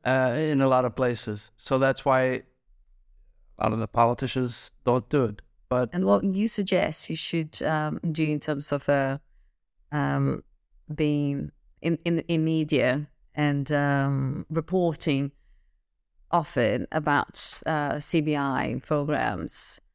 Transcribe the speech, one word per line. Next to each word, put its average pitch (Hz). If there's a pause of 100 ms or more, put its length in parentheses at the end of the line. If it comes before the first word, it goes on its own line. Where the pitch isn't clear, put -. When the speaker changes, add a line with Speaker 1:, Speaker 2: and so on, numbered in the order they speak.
Speaker 1:
Uh, 131
in 151
a 135
lot 127
of 120
places. 117
So -
that's 131
why 131 (1160)
a -
lot 113
of 113
the 113
politicians 120 (140)
don't 123
do 139
it. 104 (260)
But 123
Speaker 2:
And 185
what 196
you 196
suggest -
you 160
should, 160
um, 156 (140)
do 156
in 151
terms 143
of, 143
uh, 139 (720)
um, 139 (500)
being 147 (320)
in, 170
in, 170
in 160
media 151 (260)
and, 143
um, 139
reporting 156 (1000)
often 120
about, -
uh, 147
C 160
B 151
I 127
programs? 143 (140)